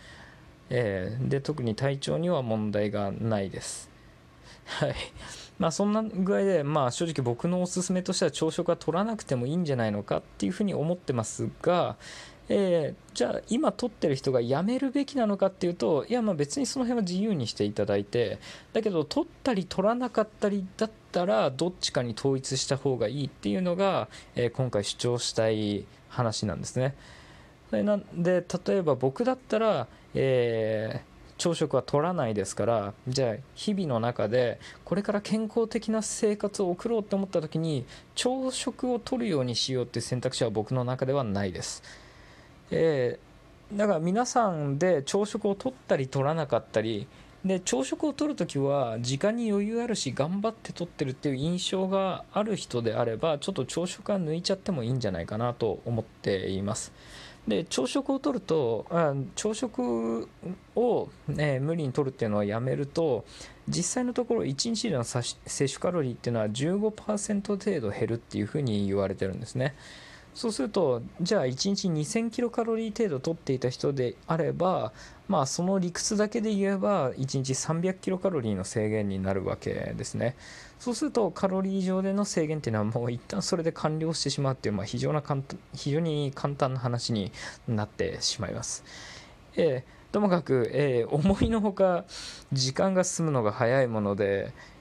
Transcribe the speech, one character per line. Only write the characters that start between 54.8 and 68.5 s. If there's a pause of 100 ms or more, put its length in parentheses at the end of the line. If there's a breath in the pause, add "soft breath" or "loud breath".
い
い
ん
じ
ゃ
な
い
か
な
と
思
っ
て
い
ま
す。 (540 loud breath)
で、
朝
食
を
取
る
と、
あ、 (220)
朝
食 (460)
を、 (180)
ね、
無
理
に
取
る
っ
て
い
う
の
は
や
め
る
と、 (420 loud breath)
実
際
の
と
こ
ろ
一
日
で
の
さ
し-、
摂
取
カ
ロ
リ
ー
っ
て
い
う
の
は
十
五
パ
ー
セ
ン
ト
程
度
減
る
っ
て
い
う
ふ